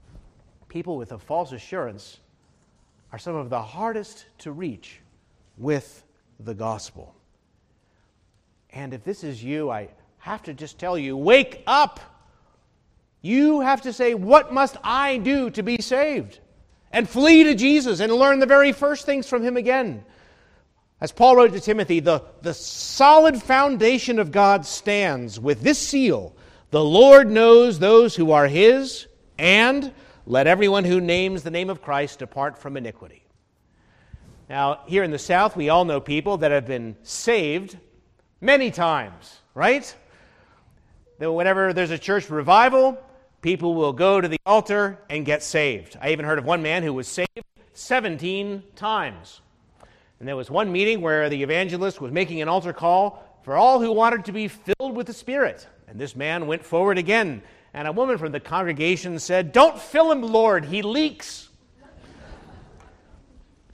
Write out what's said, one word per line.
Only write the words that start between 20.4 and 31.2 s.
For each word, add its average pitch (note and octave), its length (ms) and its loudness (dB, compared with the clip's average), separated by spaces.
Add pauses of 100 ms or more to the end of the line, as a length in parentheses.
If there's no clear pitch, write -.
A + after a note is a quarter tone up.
As D3+ 100 -8
Paul B3 240 6
wrote A#3+ 160 8
to F#3+ 80 -8
Timothy, G3 400 -2
"The, D#3 240 0 (180)
the E3 120 -8
solid D4+ 880 4
foundation B3+ 800 0
of D#3+ 120 -4
God G3 340 2
stands C#3 720 -4
with B2 220 -2
this C4+ 180 2
seal, F3 560 -2 (340)
'The D3+ 140 0
Lord B3 460 10
knows A#3 500 6
those A3+ 360 6
who D#3+ 160 0
are D3 160 4
his,' A#3 600 2 (300)
and A#3+ 540 2 (340)
'Let C3 220 2
everyone G3 380 2
who F3+ 160 0
names F3+ 420 -4